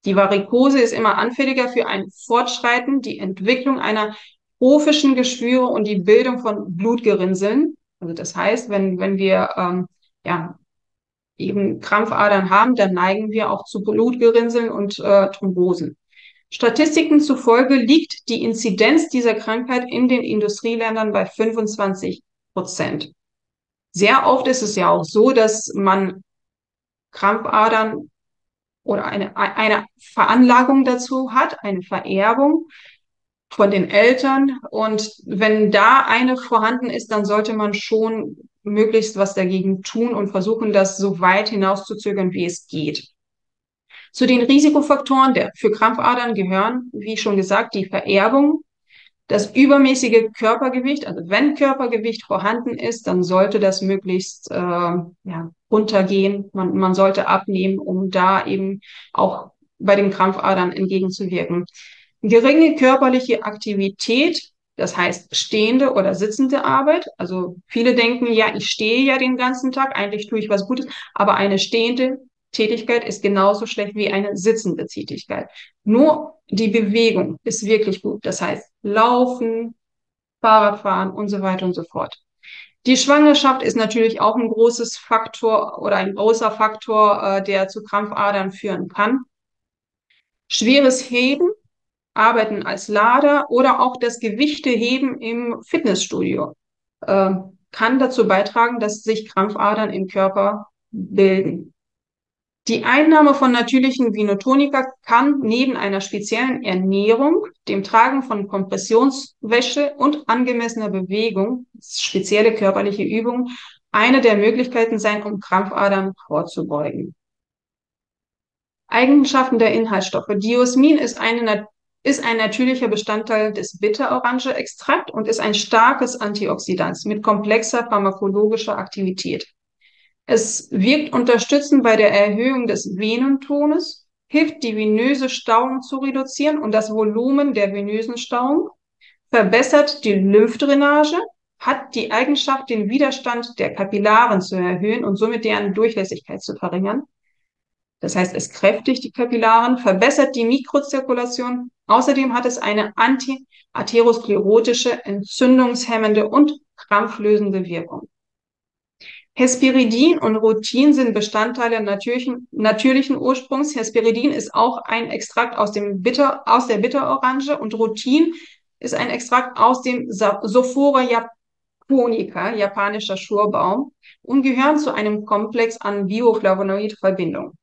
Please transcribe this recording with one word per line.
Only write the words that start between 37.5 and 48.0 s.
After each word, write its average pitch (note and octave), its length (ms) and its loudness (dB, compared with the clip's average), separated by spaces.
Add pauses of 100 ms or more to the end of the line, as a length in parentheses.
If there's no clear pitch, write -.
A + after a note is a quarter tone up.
man G#3 200 -2
schon A3 640 -4 (240)
möglichst G#3+ 560 0
was G3 160 0
dagegen F#3+ 480 0
tun A#3 320 -4
und G3+ 160 -4
versuchen, G#3+ 420 -2
das G3 260 2
so G3 220 -2
weit F#3+ 300 2
hinauszuzögern, G3 840 -2
wie F3+ 140 -4
es F3 220 -10
geht. - 420 -8 (1000)
Zu B3+ 160 0
den B3 160 4
Risikofaktoren C#4 880 4
der, - 240 -2
für A3 140 0
Krampfadern A#3+ 640 0
gehören, G3 580 -2
wie G#3+ 240 -8
schon G#3 180 -2
gesagt, G3 400 -2
die G3 80 -2
Vererbung, A#3 800 2 (680)